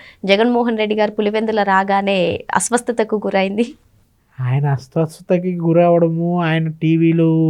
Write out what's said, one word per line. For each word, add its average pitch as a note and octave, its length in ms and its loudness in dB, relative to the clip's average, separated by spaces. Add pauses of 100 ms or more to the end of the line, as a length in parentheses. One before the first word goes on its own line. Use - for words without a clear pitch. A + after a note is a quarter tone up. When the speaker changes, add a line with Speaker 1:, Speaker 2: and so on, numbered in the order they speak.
(240)
Speaker 1:
జగన్మోహన్ A#3 540 2
రెడ్డి G#3+ 180 -2
గారు G#3+ 140 0
పులివెందుల G#3+ 520 -2
రాగానే G3 800 0 (100)
అస్వస్థతకు A#3 600 -2
గురైంది? G3 500 -2 (760)
Speaker 2:
ఆయన C3 260 -2
అస్వస్థతకి E3 920 -4
గురవడము, E3+ 840 2
ఆయన D#3+ 260 0
టీవీలు E3 600 2 (220)